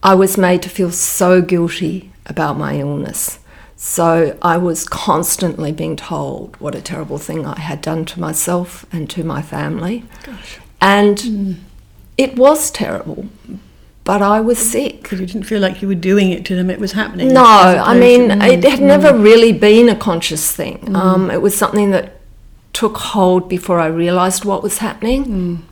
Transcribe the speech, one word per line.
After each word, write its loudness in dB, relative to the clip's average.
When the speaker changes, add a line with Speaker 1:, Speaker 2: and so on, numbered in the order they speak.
Speaker 1:
I 4
was 2
made 2
to -12
feel -4
so 2
guilty -4
about -4
my -6
illness. -8
So 0
I 0
was -4
constantly -4
being -6
told -10
what -10
a -12
terrible -10
thing -10
I -10
had -10
done -6
to -14
myself -6
and -10
to -8
my -6
family. -8
Speaker 2:
Gosh. -20
Speaker 1:
And 4
Speaker 2:
Mm. -6
Speaker 1:
it -2
was 4
terrible, -8
but 0
I 2
was 0
sick. -4
Speaker 2:
'Cause -10
you -6
didn't -8
feel -4
like -2
you -4
were 0
doing 2
it -6
to -4
them, -2
it -6
was -6
happening 0
Speaker 1:
No, 8
Speaker 2:
as 8
Speaker 1:
I 2
Speaker 2:
opposed 6
Speaker 1:
mean, 8
Speaker 2:
to, 2
Speaker 1:
it 4
Speaker 2:
mm, 6
Speaker 1:
had 0
Speaker 2:
mm. 2
Speaker 1:
never 6
really 8
been 6
a 2
conscious -4
thing. -8
Speaker 2:
Mm. -4
Speaker 1:
Um, 2
it -2
was 0
something 0
that -4
took -4
hold 0
before -4
I 0
realised -2
what -4
was -6
happening. -4
Speaker 2:
Mm. -6